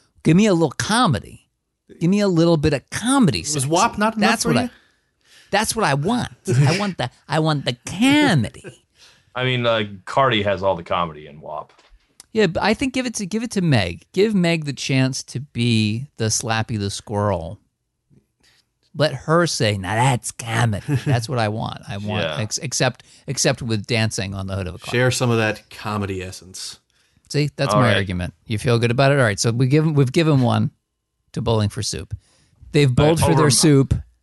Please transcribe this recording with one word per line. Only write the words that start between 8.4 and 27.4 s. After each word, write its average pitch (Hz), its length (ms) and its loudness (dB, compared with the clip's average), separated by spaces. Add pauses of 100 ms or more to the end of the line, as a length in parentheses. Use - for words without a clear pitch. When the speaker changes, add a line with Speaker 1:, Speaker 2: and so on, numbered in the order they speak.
Speaker 3:
<laughs> - 280 -20
I 127 80 -4
mean, 123 220 -2
uh, 113 180 2 (200)
Cardi 123 380 2
has 98 220 0
all 95 120 2
the 85 80 -10
comedy 80 440 -4
in 76 120 -20
wap. 76 320 -14 (600)
Speaker 1:
Yeah, 214 160 2
but 170 160 -4
I 208 100 2
think 269 200 -4
give 254 120 -2
it 233 100 -8
to, 208 100 -6
give 214 180 -4
it 247 80 -8
to 202 80 -2
Meg. 113 520 0
Give 214 220 2
Meg 170 300 0
the 143 80 -6
chance 131 520 0
to - 160 -10
be 117 680 0 (100)
the 117 100 -4
Slappy 110 520 -4
the 101 120 -4
Squirrel. 101 720 -4 (1400)
Let 147 180 0
her 160 340 0
say, 107 280 0
"Now 95 200 -4
that's 135 340 0
comedy." 113 560 -2
Speaker 3:
<laughs> 139 180 -2
Speaker 1:
That's 120 240 -2
what 127 120 -4
I 110 80 0
want. - 400 -6
I 101 80 -8
want, 104 260 -4
Speaker 3:
Yeah. 78 180 -4
Speaker 1:
ex-, 107 180 -6
except, - 440 -4 (240)
except 139 340 -2
with 113 280 -4
dancing 110 460 -2
on 95 120 -8
the 95 80 -6
hood 95 140 -4
of 87 80 -12
a - 20 -16
car. - 160 -14
Speaker 2:
Share 127 160 4
some 123 200 0
of 113 80 2
that 110 300 -2
comedy 101 540 -6
essence. - 560 -16 (500)
Speaker 1:
See, 147 280 -2